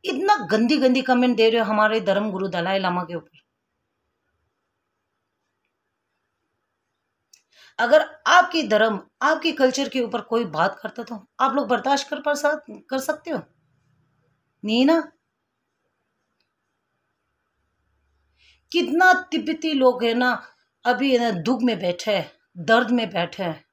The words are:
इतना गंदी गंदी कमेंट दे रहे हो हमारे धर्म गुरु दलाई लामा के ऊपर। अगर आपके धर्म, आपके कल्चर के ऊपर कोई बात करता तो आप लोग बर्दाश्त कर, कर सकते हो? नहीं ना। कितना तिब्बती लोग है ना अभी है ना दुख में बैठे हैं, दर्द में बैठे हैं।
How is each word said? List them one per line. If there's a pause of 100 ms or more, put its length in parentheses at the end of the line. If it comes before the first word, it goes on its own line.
इतना (140)
गंदी
गंदी
कमेंट
दे
रहे
हो
हमारे
धर्म
गुरु
दलाई
लामा
के
ऊपर। (4000)
अगर (240)
आपके
धर्म, (220)
आपके
कल्चर
के
ऊपर
कोई
बात
करता
तो (200)
आप
लोग
बर्दाश्त
कर, (720)
कर
सकते
हो? (1200)
नहीं
ना। (3750)
कितना (180)
तिब्बती
लोग
है
ना (540)
अभी
है
ना (100)
दुख
में
बैठे
हैं, (280)
दर्द
में
बैठे
हैं।